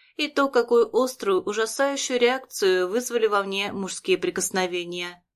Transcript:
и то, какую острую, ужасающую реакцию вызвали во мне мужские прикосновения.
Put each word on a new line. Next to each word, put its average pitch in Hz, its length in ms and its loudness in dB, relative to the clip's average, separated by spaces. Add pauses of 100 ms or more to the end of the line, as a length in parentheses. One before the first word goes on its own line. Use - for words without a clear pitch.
(160)
и 294 120 -2
то, 277 200 2
какую 233 460 4
острую, 208 480 0
ужасающую 247 760 -2
реакцию 208 680 2
вызвали 233 380 -2
во 202 160 2
мне 196 300 -4
мужские 190 460 -2
прикосновения. 175 1040 -4 (140)